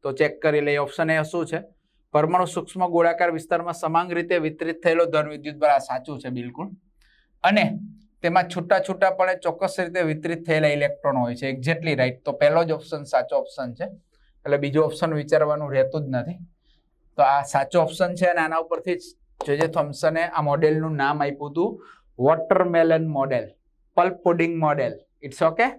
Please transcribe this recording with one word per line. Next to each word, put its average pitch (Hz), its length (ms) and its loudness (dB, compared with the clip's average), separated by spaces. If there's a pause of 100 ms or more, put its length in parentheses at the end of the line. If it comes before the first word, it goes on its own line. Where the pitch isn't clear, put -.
તો 139 100 -4
ચેક 143 300 0
કરી 151 180 2
લઈએ 143 180 0
ઓપ્શન 160 320 -2
એ 160 140 2
શું 160 220 -4
છે. 160 140 -4 (520)
પરમાણુ 170 340 2
સૂક્ષ્મ 185 400 -6
ગોળાકાર 170 460 2
વિસ્તારમાં 170 400 -2
સમાંગ 165 400 -2
રીતે 170 260 0
વિતરિત 160 440 -4
થયેલો 170 240 4
ધન 151 220 0
વિદ્યુત 147 280 -12
ભાર, 151 140 4
આ 143 80 6
સાચું 131 420 -6
છે 131 80 -10
બિલકુલ. 123 400 -8 (760)
અને 196 200 4 (580)
તેમાં 180 260 2
છૂટા 180 380 0
છૂટાપણે 185 560 2
ચોક્કસ 175 380 -4
રીતે 180 220 -2
વિતરિત 160 440 -2
થયેલા 156 220 2
ઇલેક્ટ્રોન 143 480 0
હોય 120 180 0
છે, 139 180 -8
exactly 156 480 -2
right. 127 240 0
તો 143 80 -4
પહેલો 151 320 4
જ 160 80 -2
ઓપ્શન 156 300 -6
સાચો 143 340 -2
ઓપ્શન 127 380 -6
છે, 170 100 -8
એટલે - 720 -6
બીજો 143 260 2
ઓપ્શન 156 320 -2
વિચારવાનું 147 580 0
રહેતું 151 320 0
જ 131 40 -8
નથી. 131 300 -6 (800)
તો 147 60 4
આ 139 200 4
સાચો 143 400 0
ઓપ્શન 180 320 -2
છે 175 120 0
અને 170 140 2
આના 160 160 0
ઉપરથી 165 380 -4
જ 175 80 -10 (440)
જે 143 100 0
જે 160 120 2
થોમ્સને 160 560 -2
આ 165 180 -4
મોડેલનું 156 540 0
નામ 143 260 0
આપ્યું 143 280 -6
હતું 170 200 -2 (480)
વોટરમેલન 165 880 2
મોડેલ, 135 380 -2 (500)
પલ્પ 180 280 2
પુડિંગ 170 340 2
મોડેલ. 143 360 0 (320)
It's - 140 -10 (100)
okay? 233 280 0